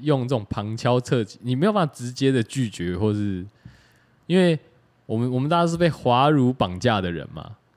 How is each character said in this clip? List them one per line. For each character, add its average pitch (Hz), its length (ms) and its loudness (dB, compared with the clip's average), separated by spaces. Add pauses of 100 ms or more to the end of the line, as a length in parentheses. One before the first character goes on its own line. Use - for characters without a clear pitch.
用 135 240 0
这 131 80 -2
种 104 120 -4
旁 110 300 -6
敲 123 220 2
侧 123 240 0
击， - 180 -14
你 127 140 -2
没 143 100 0
有 214 80 2
办 185 140 2
法 - 40 -8
直 123 200 -10
接 135 200 2
的 123 120 2
拒 123 260 -4
绝， 87 260 -6
或 104 160 0
是 101 320 -4 (840)
因 175 100 2
为 175 220 4 (480)
我 110 100 -2
们， 123 140 0
我 127 80 0
们 139 100 -2
大 170 100 2
家 170 60 4
是 170 100 0
被 170 140 2
华 127 400 2
儒 131 240 4
绑 90 260 -2
架 110 220 2
的 87 100 -2
人 78 220 -8
嘛。 78 220 -14 (220)